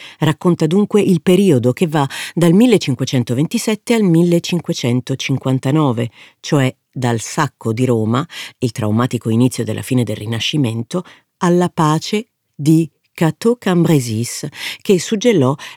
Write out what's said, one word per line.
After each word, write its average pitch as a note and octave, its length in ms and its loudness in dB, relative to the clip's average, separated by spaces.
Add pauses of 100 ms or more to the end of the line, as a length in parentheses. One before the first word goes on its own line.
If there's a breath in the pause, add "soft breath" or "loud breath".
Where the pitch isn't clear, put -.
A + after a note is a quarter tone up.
(200 loud breath)
Racconta D#3+ 480 0
dunque G3+ 340 2
il F3 200 2
periodo F3 500 4
che F3 160 0
va D3 180 0 (280 loud breath)
dal E3+ 200 4
millecinquecentoventisette F3 1400 0
al A3+ 100 2
millecinquecentocinquantanove, C3+ 2000 0 (300 loud breath)
cioè C3+ 360 0 (160)
dal A#2+ 280 -2
sacco - 520 -4
di A#2+ 140 -2
Roma, A#2+ 420 0 (320 loud breath)
il B2 120 -2
traumatico A2+ 580 -2
inizio A#2+ 340 0
della G#2+ 200 -8
fine B2+ 200 0
del G#2 120 -8
Rinascimento, A#2 880 -4 (340 loud breath)
alla F3 320 2
pace D#3+ 600 -2 (260)
di D#3 340 2 (240)
Cateau-Cambrésis, D#3+ 1300 0 (340 loud breath)
che F#3+ 180 2
suggellò F#3+ 540 0 (240 loud breath)